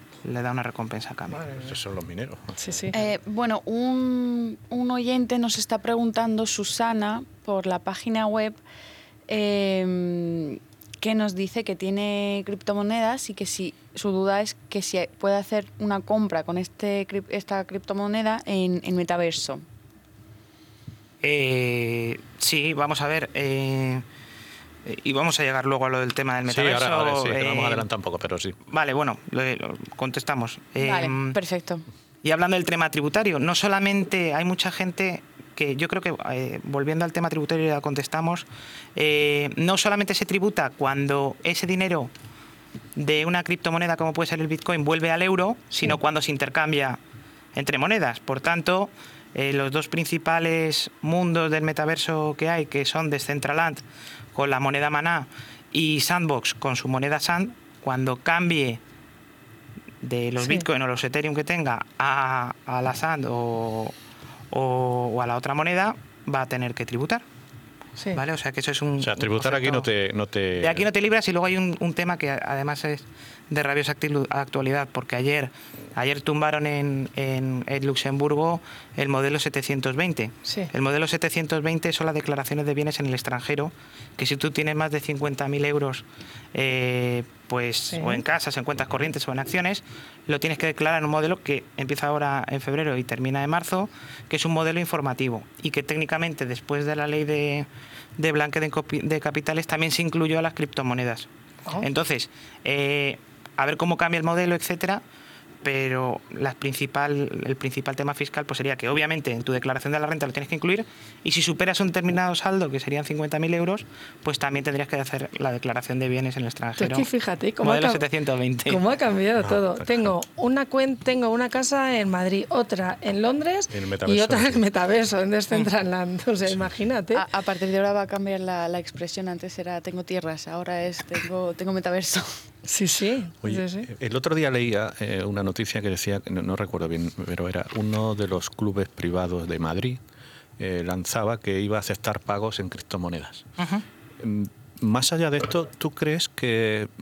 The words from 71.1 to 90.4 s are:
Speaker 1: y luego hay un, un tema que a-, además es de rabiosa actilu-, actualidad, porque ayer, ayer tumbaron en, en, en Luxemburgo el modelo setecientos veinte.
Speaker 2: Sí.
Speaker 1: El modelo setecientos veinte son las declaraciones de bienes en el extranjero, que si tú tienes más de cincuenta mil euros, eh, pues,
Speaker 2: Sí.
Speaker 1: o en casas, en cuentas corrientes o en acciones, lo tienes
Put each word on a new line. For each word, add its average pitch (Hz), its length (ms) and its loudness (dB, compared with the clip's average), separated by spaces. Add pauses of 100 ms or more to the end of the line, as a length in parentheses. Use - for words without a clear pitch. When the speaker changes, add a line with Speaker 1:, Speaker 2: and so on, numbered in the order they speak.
Speaker 1:
y 190 60 0
luego 175 140 2
hay 185 100 2
un, 185 240 2
un 170 140 0
tema 175 220 0
que 147 140 -2
a-, 139 140 -2
además 143 400 -2
es 147 180 -4 (480)
de 147 120 2
rabiosa 143 340 2
actilu-, 147 340 2
actualidad, 139 600 0
porque 123 240 -2
ayer, 135 340 2 (460)
ayer 135 240 0
tumbaron 151 480 2
en, 143 480 0
en, 131 500 -2
en 135 200 -2
Luxemburgo 147 760 2 (360)
el 139 120 0
modelo 139 320 2
setecientos 135 560 0
veinte. 151 340 0 (120)
Speaker 2:
Sí. - 200 -4 (120)
Speaker 1:
El 131 80 2
modelo 147 260 2
setecientos 160 540 0
veinte 160 300 0
son 160 140 0
las 156 80 0
declaraciones 143 520 0
de 147 80 2
bienes 147 260 0
en 143 60 0
el 127 80 0
extranjero, 143 580 -2 (440)
que 139 100 -2
si 147 100 0
tú 147 160 0
tienes 151 240 0
más 156 160 0
de 147 80 0
cincuenta 143 480 -2
mil 143 160 0
euros, 143 400 0 (500)
eh, 123 720 2 (240)
pues, 120 300 0
Speaker 2:
Sí. - 260 -4
Speaker 1:
o 120 80 2
en 123 80 0
casas, 151 380 0
en 123 60 -4
cuentas 135 240 -2
corrientes 147 380 -2
o 135 60 -4
en 131 60 -2
acciones, 180 440 -2 (440)
lo 147 120 0
tienes 160 200 -2